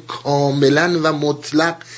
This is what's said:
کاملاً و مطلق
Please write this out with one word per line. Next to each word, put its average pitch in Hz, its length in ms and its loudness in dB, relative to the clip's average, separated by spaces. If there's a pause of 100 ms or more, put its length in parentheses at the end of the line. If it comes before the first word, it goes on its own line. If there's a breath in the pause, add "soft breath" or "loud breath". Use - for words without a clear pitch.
کاملاً 143 920 2
و 156 100 0
مطلق 151 640 -2 (220 loud breath)